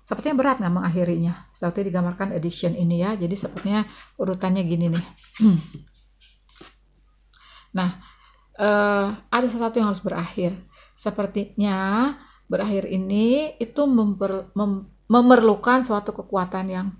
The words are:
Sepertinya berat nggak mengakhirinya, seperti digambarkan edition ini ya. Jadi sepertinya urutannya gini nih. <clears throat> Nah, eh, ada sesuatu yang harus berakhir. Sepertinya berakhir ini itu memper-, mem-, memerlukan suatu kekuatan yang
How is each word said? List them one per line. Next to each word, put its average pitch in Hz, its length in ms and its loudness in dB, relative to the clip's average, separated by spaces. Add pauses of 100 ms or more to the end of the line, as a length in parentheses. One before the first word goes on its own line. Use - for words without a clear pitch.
Sepertinya 277 400 -4
berat 262 160 2
nggak 175 160 0
mengakhirinya, 175 800 -2
seperti 180 400 -4
digambarkan 180 400 -2
edition 170 400 -4
ini 170 320 0
ya. 208 80 -2
Jadi 185 240 -4
sepertinya 208 480 -4 (320)
urutannya 185 480 -2
gini 170 240 0
nih. 170 180 -2 (380)
<clears throat> 170 420 2 (1800)
Nah, 180 320 -4 (560)
eh, 208 560 2
ada 240 340 -2
sesuatu 233 300 -2
yang 214 160 2
harus 185 80 -6
berakhir. 175 560 -4 (400)
Sepertinya 202 1120 -2 (380)
berakhir 196 400 -2
ini 214 720 0
itu 240 240 -2
memper-, 196 720 0
mem-, 202 320 -2 (180)
memerlukan 240 760 6
suatu 208 320 -4
kekuatan 190 560 -4
yang 185 160 -4 (120)